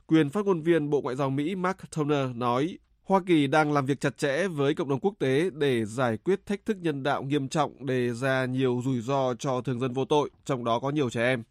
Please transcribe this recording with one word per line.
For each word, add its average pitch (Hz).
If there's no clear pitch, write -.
Quyền 156
phát 202
ngôn 185
viên 156
Bộ 147
Ngoại 127
giao 139
Mỹ 147
Mark 185
Toner 143
nói, 123
Hoa 196
Kỳ 156
đang 151
làm 143
việc 135
chặt -
chẽ 151
với 143
cộng 151
đồng 135
quốc 202
tế 143
để 135
giải 113
quyết 190
thách 202
thức 220
nhân 151
đạo 131
nghiêm 135
trọng 139
đề 127
ra 131
nhiều 127
rủi 131
ro 127
cho 127
thường 120
dân 131
vô 131
tội, 147
trong 123
đó 117
có 135
nhiều 143
trẻ 117
em. 123